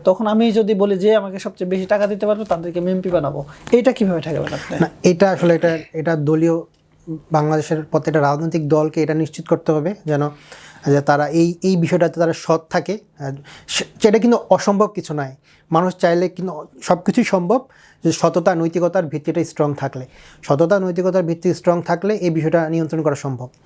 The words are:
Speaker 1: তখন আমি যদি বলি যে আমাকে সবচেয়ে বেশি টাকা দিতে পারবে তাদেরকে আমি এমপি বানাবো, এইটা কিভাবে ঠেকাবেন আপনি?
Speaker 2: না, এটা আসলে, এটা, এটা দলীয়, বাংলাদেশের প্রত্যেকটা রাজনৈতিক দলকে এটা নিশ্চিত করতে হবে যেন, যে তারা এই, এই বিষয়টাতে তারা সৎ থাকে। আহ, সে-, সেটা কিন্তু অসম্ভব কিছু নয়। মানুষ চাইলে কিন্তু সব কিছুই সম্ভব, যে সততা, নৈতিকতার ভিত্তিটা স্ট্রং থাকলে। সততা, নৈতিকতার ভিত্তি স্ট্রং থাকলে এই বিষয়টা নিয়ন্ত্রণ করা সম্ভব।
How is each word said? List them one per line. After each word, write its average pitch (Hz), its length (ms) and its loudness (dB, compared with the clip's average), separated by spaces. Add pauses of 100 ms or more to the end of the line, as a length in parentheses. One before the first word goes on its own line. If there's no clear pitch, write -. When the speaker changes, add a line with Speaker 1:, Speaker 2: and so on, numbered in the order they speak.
Speaker 1:
তখন 185 220 2
আমি 220 260 2
যদি 214 220 2
বলি 196 240 0
যে 214 180 2
আমাকে 196 220 -4
সবচেয়ে 190 320 -8
বেশি 190 160 -2
টাকা 202 200 0
দিতে 208 200 -4
পারবে 214 180 -2
তাদেরকে 175 360 -4
আমি 180 120 -2
এমপি 185 180 -2
বানাবো, 143 340 -2 (280)
এইটা 240 200 6
কিভাবে 185 280 0
ঠেকাবেন 143 320 -6
আপনি? - 280 -8
Speaker 2:
না, 160 100 0 (120)
এটা 180 280 4
আসলে, 175 240 2
এটা, 165 240 0 (140)
এটা 160 240 -2
দলীয়, 160 440 2 (720)
বাংলাদেশের 156 500 0
প্রত্যেকটা 156 380 0
রাজনৈতিক 151 480 -2
দলকে 156 340 2
এটা 156 120 0
নিশ্চিত 160 340 -6
করতে - 240 0
হবে 156 220 -2 (120)
যেন, 147 220 0 (580)
যে 143 140 4
তারা 147 280 2
এই, 170 340 2
এই 190 140 2
বিষয়টাতে 165 440 0
তারা 165 120 2
সৎ 160 280 -2 (100)
থাকে। 180 280 -2 (200)
আহ, 139 140 -8 (360)
সে-, - 340 -6
সেটা 214 160 6
কিন্তু 233 200 4 (120)
অসম্ভব 196 360 2
কিছু 170 280 -8
নয়। 135 220 -8 (340)
মানুষ 175 260 2
চাইলে 175 320 2
কিন্তু 170 380 -10 (160)
সব 170 220 0
কিছুই 214 200 2
সম্ভব, 196 420 0 (380)
যে 165 80 2
সততা, 170 420 0
নৈতিকতার 170 520 0
ভিত্তিটা 151 380 -4
স্ট্রং 147 300 -2
থাকলে। 135 320 -8 (360)
সততা, 170 360 2
নৈতিকতার 185 440 -2
ভিত্তি 170 320 -2
স্ট্রং 175 280 0
থাকলে 175 320 -2
এই 180 160 -2
বিষয়টা 160 380 0
নিয়ন্ত্রণ 160 340 -2
করা 143 120 0
সম্ভব। 131 340 -8 (160)